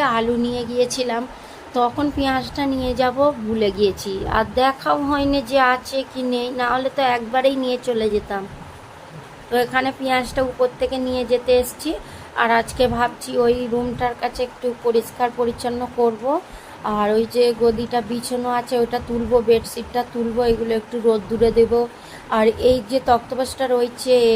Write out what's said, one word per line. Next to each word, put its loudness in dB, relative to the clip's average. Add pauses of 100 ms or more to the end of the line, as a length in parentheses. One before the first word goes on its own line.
(160)
আলু 2
নিয়ে -2
গিয়েছিলাম, 0 (500)
তখন 2 (100)
পেঁয়াজটা -2 (100)
নিয়ে -2 (100)
যাব 2 (280)
ভুলে 0
গিয়েছি, 0 (240)
আর 2 (140)
দেখাও 0 (120)
হয়নি 0 (120)
যে 4 (140)
আছে -4 (140)
কি -6 (120)
নেই, -2 (120)
না 0
হলে 0
তো 0 (140)
একবারেই 0
নিয়ে 0 (100)
চলে 0
যেতাম। -4 (1000)
তো -6 (120)
এখানে 0 (100)
পেঁয়াজটা 0 (100)
উপর 2 (120)
থেকে -2 (100)
নিয়ে -2
যেতে 2 (100)
এসেছি, -6 (500)
আর 2 (100)
আজকে -2 (120)
ভাবছি -4
ওই 4 (160)
রুমটার -2
কাছে -4
একটু -8 (180)
পরিষ্কার 0 (100)
পরিচ্ছন্ন -2 (180)
করব, 0 (720)
আর 2 (100)
ওই 2 (100)
যে 4 (180)
গদিটা 2 (100)
বিছানো -4 (100)
আছে -4
ওটা -2
তুলবো, 0 (120)
বেডশিটটা 0 (120)
তুলবো, -2 (100)
এগুলো 0
একটু -10 (120)
রোদ্দুরে 2 (100)
দেবো। 6 (580)
আর 6 (240)
এই 6 (120)
যে 2 (100)
তক্তপোষটা 0
রয়েছে 0 (240)